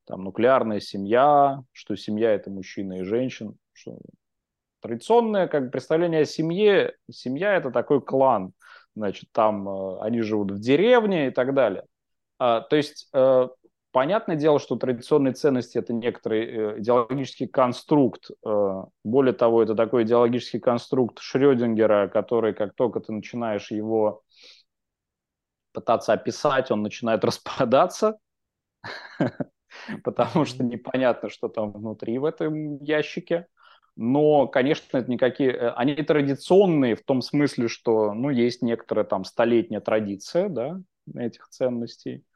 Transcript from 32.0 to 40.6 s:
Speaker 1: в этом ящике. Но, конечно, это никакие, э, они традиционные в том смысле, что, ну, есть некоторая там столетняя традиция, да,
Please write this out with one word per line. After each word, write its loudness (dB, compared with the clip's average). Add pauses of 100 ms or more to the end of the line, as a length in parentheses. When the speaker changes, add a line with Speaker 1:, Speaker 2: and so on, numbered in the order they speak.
Speaker 1:
в -4
этом -6
ящике. -4 (500)
Но, 4
конечно, -2
это -2
никакие, 2
э, -2
они 0
традиционные 2
в -20
том 0
смысле, -2
что, 0
ну, -4
есть 0
некоторая -2
там -2
столетняя 0
традиция, -2
да, -6 (340)